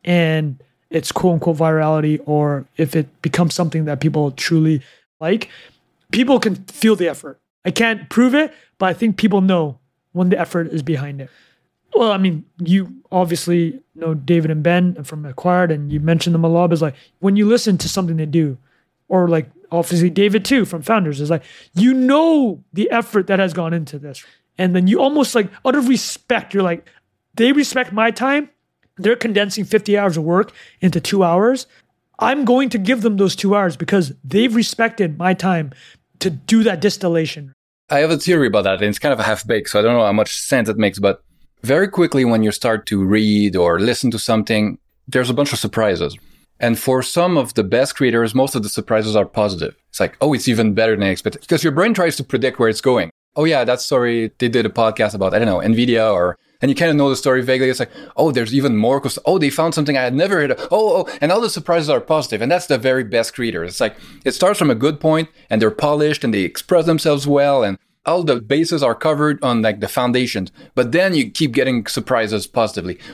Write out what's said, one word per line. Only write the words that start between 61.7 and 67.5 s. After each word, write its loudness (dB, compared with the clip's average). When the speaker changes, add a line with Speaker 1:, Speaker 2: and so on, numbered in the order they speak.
Speaker 2:
are 2
positive. -2
And -2
that's 0
the 2
very 0
best -2
creators. -6
It's -8
like, -2
it 0
starts 2
from 4
a 2
good -2
point, 0
and 0
they're 4
polished, 0
and 0
they 0
express 0
themselves 0
well, 4